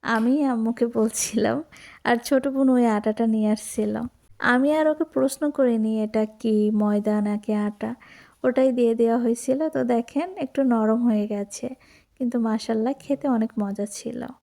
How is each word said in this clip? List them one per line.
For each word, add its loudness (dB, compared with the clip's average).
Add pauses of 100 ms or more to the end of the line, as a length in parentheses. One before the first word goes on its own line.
আমি 0 (200)
আম্মুকে 0 (120)
বলছিলাম, 0 (520)
আর 4 (100)
ছোট 2 (100)
বোন 4
ওই 4 (120)
আটাটা 0
নিয়ে 2
আসছিল। -4 (580)
আমি 2 (100)
আর 2
ওকে -2 (100)
প্রশ্ন 0 (140)
করিনি 2 (120)
এটা -2 (180)
কি 0 (260)
ময়দা 2 (120)
নাকি -4 (140)
আটা, -6 (520)
ওটাই 2
দিয়ে 2
দেওয়া 4
হয়েছিল। 0 (140)
তো 0 (140)
দেখেন, -2 (160)
একটু -4 (120)
নরম 2
হয়ে 2
গেছে, -8 (500)
কিন্তু -2 (100)
মাশাআল্লাহ, -2
খেতে -4 (100)
অনেক 0 (120)
মজা -4 (100)
ছিল। -10 (220)